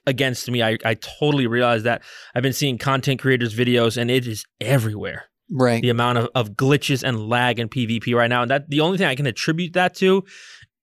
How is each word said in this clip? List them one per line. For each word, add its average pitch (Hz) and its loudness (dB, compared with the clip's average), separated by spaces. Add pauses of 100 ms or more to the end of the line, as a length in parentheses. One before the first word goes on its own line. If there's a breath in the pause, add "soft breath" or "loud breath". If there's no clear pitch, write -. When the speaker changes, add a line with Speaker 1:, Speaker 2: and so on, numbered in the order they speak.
Speaker 1:
against 131 -2
me. 123 0
I, 113 2
I 113 0
totally 143 0
realize 120 2
that. 117 -2 (340 loud breath)
I've 127 0
been 135 0
seeing 131 -2
content 135 -2
creators' 120 0
videos, 117 2
and 120 0
it 127 0
is 107 -8 (160)
everywhere. 107 -2 (260)
Speaker 2:
Right. 123 2
Speaker 1:
The 123 4
amount 120 2
of, 117 0
of 110 -2
glitches 135 0
and 110 -2
lag 120 2
in 117 -4
P 123 -4
V 113 -2
P 120 -2
right 120 4
now, 123 2
and 120 -2
that, 143 -2
the 143 -2
only 175 2
thing 180 0
I 131 -2
can 143 -2
attribute 165 -2
that 180 0
to, 190 2 (600 loud breath)